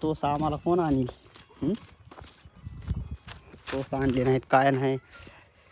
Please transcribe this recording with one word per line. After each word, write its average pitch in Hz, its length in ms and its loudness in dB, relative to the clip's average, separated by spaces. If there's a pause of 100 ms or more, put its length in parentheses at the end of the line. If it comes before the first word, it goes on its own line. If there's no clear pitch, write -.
तोस 156 220 -2
आम्हाला 147 400 0
कोण 175 160 2
आणील? 135 280 2 (540)
हं? 156 100 0 (2000)
तोस 135 220 -4
आणले 131 300 2
नाहीत, 131 260 2
काय 135 200 6
नाही. 135 280 0 (720)